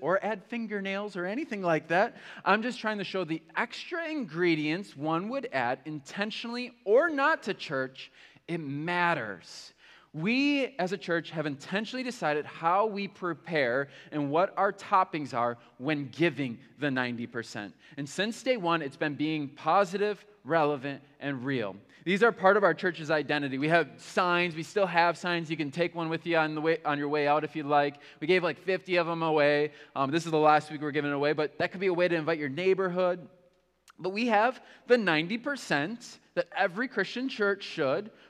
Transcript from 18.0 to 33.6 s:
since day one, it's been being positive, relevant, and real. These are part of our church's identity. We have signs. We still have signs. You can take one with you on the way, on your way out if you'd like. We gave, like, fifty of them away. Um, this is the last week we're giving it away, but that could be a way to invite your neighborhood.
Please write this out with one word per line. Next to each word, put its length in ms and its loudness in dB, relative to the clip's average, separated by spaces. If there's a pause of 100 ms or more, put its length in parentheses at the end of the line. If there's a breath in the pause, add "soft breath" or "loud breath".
since 340 -4
day 140 2
one, 260 0
it's 140 -8
been 180 -2
being 340 -2
positive, 760 0 (200)
relevant, 580 0 (180)
and 240 -6
real. 320 -2 (280 loud breath)
These 180 2
are 80 8
part 260 6
of 60 4
our 100 6
church's 380 -4
identity. 480 0
We 100 0
have 280 4
signs. 580 0
We 80 -8
still 240 0
have 320 4
signs. 320 -2
You 60 -2
can 160 -4
take 200 -2
one 160 -4
with 160 -4
you 120 0
on 180 2
the 60 -4
way, 240 2
on 140 0
your 100 -2
way 180 2
out 160 4
if 140 -8
you'd 100 -6
like. 300 2 (240 loud breath)
We 80 -2
gave, 160 4
like, 160 -2
fifty 340 -2
of 140 2
them 160 -2
away. 480 4 (240 loud breath)
Um, 160 0
this 120 0
is 60 -6
the 80 2
last 320 6
week 100 -8
we're 120 -4
giving 180 -2
it 40 -2
away, 180 2
but 260 -2
that 140 0
could 80 -12
be 80 2
a 40 4
way 140 4
to 80 2
invite 240 0
your 100 -4
neighborhood. 800 0 (680)